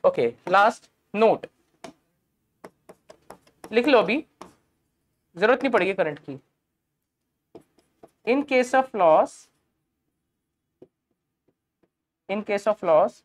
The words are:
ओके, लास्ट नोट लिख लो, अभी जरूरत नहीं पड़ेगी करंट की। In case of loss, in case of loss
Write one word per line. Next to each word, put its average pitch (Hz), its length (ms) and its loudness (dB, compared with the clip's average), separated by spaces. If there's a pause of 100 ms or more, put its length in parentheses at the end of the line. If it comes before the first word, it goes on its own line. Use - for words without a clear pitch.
ओके, 135 300 0 (160)
लास्ट 202 420 0 (240)
नोट 208 300 0 (2250)
लिख 240 160 0
लो, 254 120 4
अभी 226 260 -2 (1120)
जरूरत 247 260 0
नहीं 269 80 -2
पड़ेगी 190 220 0
करंट 160 260 -4
की। 135 200 -16 (1900)
In 262 160 0
case 254 300 -2
of 262 220 0
loss, 180 380 4 (3000)
in 202 140 -6
case 202 240 -4
of 208 160 0
loss 175 420 2